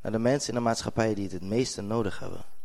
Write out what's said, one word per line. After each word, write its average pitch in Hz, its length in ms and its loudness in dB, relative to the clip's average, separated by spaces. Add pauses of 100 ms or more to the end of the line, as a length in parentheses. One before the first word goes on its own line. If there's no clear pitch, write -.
naar - 120 -4
de 110 60 2
mensen 127 300 2
in 123 60 -4
de 123 60 2
maatschappij 113 540 2
die 101 100 -2
het 92 80 -4
het 90 100 -6
meeste 110 400 0
nodig 104 360 0
hebben? - 260 -4 (200)